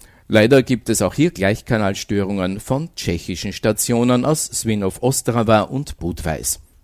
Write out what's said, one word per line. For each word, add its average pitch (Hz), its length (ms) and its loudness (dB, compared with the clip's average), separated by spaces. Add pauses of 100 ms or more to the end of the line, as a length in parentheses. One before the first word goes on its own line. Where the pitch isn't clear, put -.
(300)
Leider 120 340 6
gibt 120 240 -2
es 107 140 0
auch 92 120 2
hier 160 180 2
Gleichkanalstörungen 98 1300 -2
von 151 340 -4
tschechischen 90 560 -6
Stationen 120 720 0
aus 156 220 0
Svinov 104 580 -4
Ostrava 113 600 2
und 135 340 -6
Budweis. - 640 -6 (220)